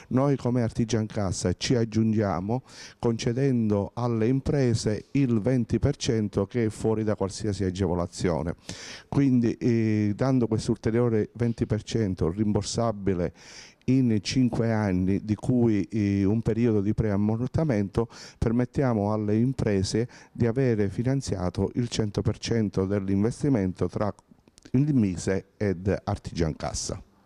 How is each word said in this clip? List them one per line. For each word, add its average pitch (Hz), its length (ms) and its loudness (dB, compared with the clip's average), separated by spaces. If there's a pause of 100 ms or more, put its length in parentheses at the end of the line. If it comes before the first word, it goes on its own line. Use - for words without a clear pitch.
Noi 135 280 2
come 123 260 0
Artigian 110 440 -2
Cassa 95 500 -2
ci - 200 0
aggiungiamo 110 880 0 (340)
concedendo 117 960 0
alle 117 320 0
imprese 131 840 0
il 123 280 2
venti 120 380 0
per 143 160 0
cento 107 540 0
che 120 160 0
è 107 60 2
fuori 110 340 0
da 104 100 0
qualsiasi 98 480 -4
agevolazione. 87 920 -2 (520)
Quindi, 127 500 2
eh, 110 580 2
dando 127 320 2
questo 110 240 -2
ulteriore 113 640 0
venti 117 320 -2
per 104 180 -2
cento 95 480 -2
rimborsabile 101 1000 -2 (540)
in 127 360 2
cinque 117 500 0
anni, 95 520 2
di 107 100 0
cui, 117 560 2
eh, 101 320 2
un 104 180 2
periodo 113 400 2
di 104 140 0
preammortamento, 110 1120 0 (320)
permettiamo 117 760 0
alle 107 220 0
imprese 110 720 0 (220)
di 120 160 0
avere 113 420 2
finanziato 98 840 -2
il 120 140 -2
cento 107 340 -2
per 104 160 -2
cento 101 480 0
dell'investimento 98 1000 0
tra 107 260 -2 (600)
il 143 200 4
Mise 98 520 0 (100)
ed 95 360 0 (120)
Artigian 82 500 -2
Cassa. - 480 -8 (240)